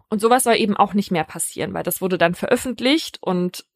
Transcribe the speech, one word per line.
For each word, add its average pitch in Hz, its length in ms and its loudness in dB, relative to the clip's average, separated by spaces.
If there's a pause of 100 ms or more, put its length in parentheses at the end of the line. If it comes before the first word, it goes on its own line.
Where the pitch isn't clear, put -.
Und 214 120 -2
sowas 233 220 4
soll 233 140 4
eben 208 200 0
auch 202 160 2
nicht 196 200 0
mehr 160 100 0
passieren, - 500 -6
weil 165 120 -6
das - 160 -4
wurde 180 180 0
dann 175 160 4
veröffentlicht 247 840 0
und 180 440 -2 (100)